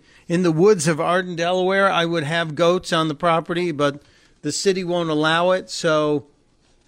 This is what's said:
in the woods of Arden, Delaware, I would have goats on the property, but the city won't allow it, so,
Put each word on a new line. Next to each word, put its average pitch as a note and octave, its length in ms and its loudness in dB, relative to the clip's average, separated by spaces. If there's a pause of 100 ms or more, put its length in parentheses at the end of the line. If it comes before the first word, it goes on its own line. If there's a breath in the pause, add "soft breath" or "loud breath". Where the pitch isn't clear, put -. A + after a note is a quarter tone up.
(300 soft breath)
in F3 140 0
the E3+ 100 2
woods E3+ 340 4
of D#3+ 140 0
Arden, F3+ 340 -2
Delaware, F#3 560 0
I E3+ 140 0
would E3 180 -2
have D#3+ 320 -4
goats F3 380 0
on D#3+ 160 0
the D3+ 40 -4
property, E3+ 600 -2
but C#3+ 280 -2 (400 soft breath)
the D3 100 -6
city F#3+ 320 -2
won't E3+ 260 -2
allow D#3+ 420 2
it, F#3 180 -4
so, D3+ 560 -2 (640)